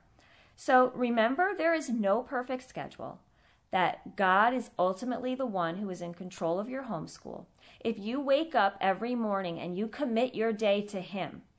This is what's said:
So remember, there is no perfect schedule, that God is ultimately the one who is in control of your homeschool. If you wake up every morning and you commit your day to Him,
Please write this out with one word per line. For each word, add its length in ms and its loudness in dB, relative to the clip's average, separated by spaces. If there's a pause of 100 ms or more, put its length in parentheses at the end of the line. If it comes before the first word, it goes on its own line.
(560)
So 380 6
remember, 600 2
there 180 2
is 160 -2
no 320 2
perfect 460 -6
schedule, 500 -10 (540)
that 420 0
God 400 4
is 240 -4
ultimately 560 0
the 120 -4
one 320 -2
who 120 -6
is 100 -8
in 140 -8
control 460 -4
of 100 -6
your 140 -8
homeschool. 600 -10 (340)
If 180 -2
you 220 -4
wake 340 2
up 260 4
every 360 0
morning 420 0
and 180 -6
you 120 -2
commit 480 -2
your 160 0
day 300 2
to 180 -8
Him, 420 -8 (160)